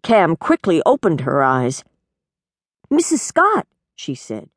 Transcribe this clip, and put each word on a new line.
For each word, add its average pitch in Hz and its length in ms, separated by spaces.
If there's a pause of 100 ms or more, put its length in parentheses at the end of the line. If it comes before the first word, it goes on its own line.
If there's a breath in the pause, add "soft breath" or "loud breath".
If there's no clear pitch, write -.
Cam 180 320
quickly 190 500
opened 185 360
her 139 200
eyes. 131 420 (1080)
"Missus 320 320
Scott," 370 420 (300)
she - 180
said - 440